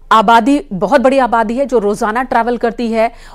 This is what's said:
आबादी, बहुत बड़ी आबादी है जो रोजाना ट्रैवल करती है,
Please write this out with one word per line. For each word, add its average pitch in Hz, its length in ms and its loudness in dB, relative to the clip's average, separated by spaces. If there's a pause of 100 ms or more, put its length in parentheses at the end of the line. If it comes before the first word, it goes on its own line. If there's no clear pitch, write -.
(120)
आबादी, 226 600 2
बहुत 190 280 0
बड़ी 262 180 2
आबादी 226 360 0
है 269 120 -2
जो 240 120 -2
रोजाना 214 440 -2
ट्रैवल 240 340 -2
करती 226 360 -4
है, 226 200 -2 (220)